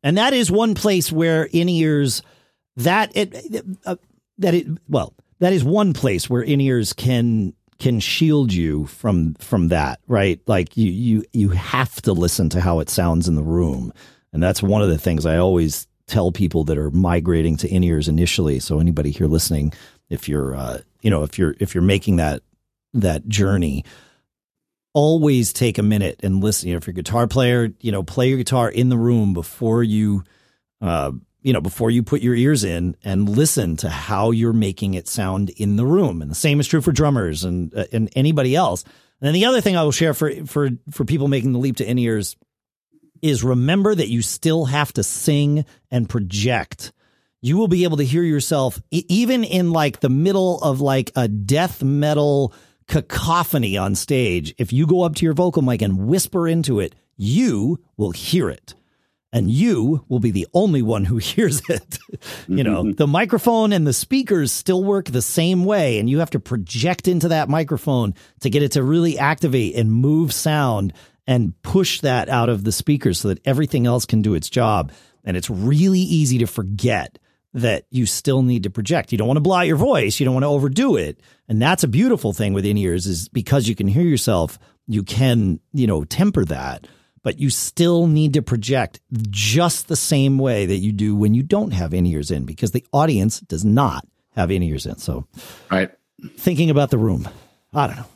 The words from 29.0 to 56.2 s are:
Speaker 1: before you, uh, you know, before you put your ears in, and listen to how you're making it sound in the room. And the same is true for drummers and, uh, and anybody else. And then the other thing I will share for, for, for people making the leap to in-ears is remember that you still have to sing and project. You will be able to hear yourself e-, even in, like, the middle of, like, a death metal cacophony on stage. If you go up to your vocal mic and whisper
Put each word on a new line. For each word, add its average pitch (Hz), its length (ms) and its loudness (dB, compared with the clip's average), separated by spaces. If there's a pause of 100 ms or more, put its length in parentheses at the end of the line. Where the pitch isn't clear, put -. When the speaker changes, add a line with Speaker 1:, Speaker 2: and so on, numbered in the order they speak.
Speaker 1:
before 113 500 -2
you, 104 400 0 (580)
uh, 80 300 -2 (300)
you 131 120 -2
know, 82 80 0
before 113 300 -2
you 120 120 0
put 143 180 -2
your 120 140 0
ears 127 280 2
in, 87 400 -4
and 101 240 0
listen 104 500 0
to - 120 -6
how 98 420 -2
you're 113 220 0
making 101 400 -2
it 90 160 -8
sound 95 420 -4
in 104 240 -2
the 117 100 0
room. 139 360 0
And 73 100 -8
the 82 40 -8
same 147 240 0
is 139 80 0
true 160 140 0
for 165 120 0
drummers 107 500 0
and, 87 320 -4
uh, 104 160 -4
and 113 240 -2
anybody 135 400 2
else. 147 280 0 (360)
And 135 80 -2
then 151 60 2
the 190 120 2
other 254 160 2
thing 190 140 0
I 165 80 2
will 147 80 2
share 160 220 2
for, 151 180 -2 (140)
for, 143 240 -2 (220)
for 143 140 -6
people 143 220 -2
making 135 260 0
the 120 60 0
leap 131 180 -2
to 107 120 -6
in-ears 113 480 -2 (840)
is 135 220 0
remember 151 520 2
that 135 140 -2
you 117 120 -2
still 160 440 -2
have 143 280 -2
to - 100 -2
sing 147 640 0 (260)
and 120 160 0
project. 104 840 -4 (480)
You 143 160 0
will 220 100 2
be 175 160 2
able 160 140 0
to 143 80 0
hear 160 180 0
yourself 143 580 0 (100)
e-, 165 180 -2
even 233 340 2
in, 180 280 0
like, 151 280 0
the 135 100 0
middle 180 520 0
of, 139 200 0
like, 135 340 0
a 120 120 0
death 131 560 -2
metal 143 680 0 (340)
cacophony 156 880 -2
on 95 180 -2
stage. 90 600 -2
If 113 140 -4
you 147 160 2
go 180 160 2
up 160 120 -2
to 175 100 -2
your 160 80 2
vocal 170 280 2
mic 123 200 0
and 98 260 0
whisper 170 400 0